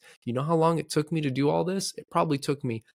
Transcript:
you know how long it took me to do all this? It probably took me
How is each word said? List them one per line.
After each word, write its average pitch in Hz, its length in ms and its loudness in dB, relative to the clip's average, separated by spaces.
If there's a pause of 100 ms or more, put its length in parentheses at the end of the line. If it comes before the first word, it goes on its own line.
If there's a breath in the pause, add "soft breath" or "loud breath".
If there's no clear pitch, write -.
(220 loud breath)
you 120 100 -6
know 131 120 -2
how 165 100 0
long 165 240 4
it - 100 -6
took 151 220 -2
me 160 100 0
to 147 100 0
do 135 200 2
all 165 140 2
this? 190 340 -4
It - 120 -18
probably 165 280 2
took 139 240 -2
me 113 220 -4 (120)